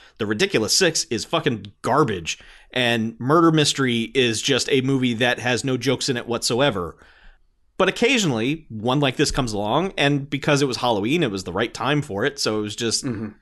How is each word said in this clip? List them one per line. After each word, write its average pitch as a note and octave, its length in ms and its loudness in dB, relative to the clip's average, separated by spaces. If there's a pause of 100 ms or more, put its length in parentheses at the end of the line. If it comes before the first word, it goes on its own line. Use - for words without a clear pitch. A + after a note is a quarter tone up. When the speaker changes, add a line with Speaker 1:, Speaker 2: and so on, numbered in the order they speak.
(180)
Speaker 1:
the G#2+ 80 -4
Ridiculous A2 500 0
Six - 280 2
is A2+ 200 -6
fucking A#2 560 -4
garbage, A#2 580 0 (320)
and A#2 480 -2
Murder E3 320 4
Mystery B2+ 640 2
is A#2+ 280 2
just C3 280 0
a C3 120 4
movie B2+ 320 0
that A#2+ 240 0
has A#2+ 260 -2
no C3 140 -2
jokes B2+ 320 -2
in A#2+ 80 -2
it - 80 -10
whatsoever. A#2 720 -2 (800)
But F#3 100 6
occasionally, D#3+ 800 2
one A#2+ 320 0
like C3+ 160 2
this D3 140 4
comes B2 240 -2
along, B2 420 0
and C#3+ 320 0
because C#3 320 0
it C#3+ 60 2
was B2 100 -2
Halloween, B2 460 0
it A#2+ 80 0
was G2 140 -6
the F2 80 -10
right G#2+ 200 -2
time C#3 300 -2
for G#2 240 -4
it. C#3 120 -4
So G#2+ 200 -2
it G#2+ 40 -2
was G#2 140 -6
just, A#2 300 -4
Speaker 2:
Mm-hmm. A2 220 -6 (140)